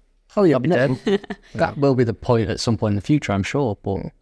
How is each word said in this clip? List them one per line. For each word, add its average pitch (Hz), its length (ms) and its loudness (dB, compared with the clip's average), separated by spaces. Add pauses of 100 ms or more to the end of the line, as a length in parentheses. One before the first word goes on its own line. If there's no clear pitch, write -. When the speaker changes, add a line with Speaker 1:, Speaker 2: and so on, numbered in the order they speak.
(360)
Speaker 1:
Oh, 208 80 2
yeah, 156 120 6
Speaker 2:
I'll 127 40 2
be 120 100 -2
Speaker 1:
no. 131 260 2 (100)
Speaker 2:
dead. 202 160 0 (180)
Speaker 1:
<laughs> - 160 -20
That 160 220 -2
will 139 180 2
be 127 80 4
the 113 100 -2
point 113 360 0
at 104 100 -4
some 110 180 0
point 107 140 -2
in 101 60 0
the 98 40 -4
future, 147 300 0
I'm 98 120 0
sure, 131 380 -2
but 98 140 -4
Speaker 2:
Mm. - 160 -8 (100)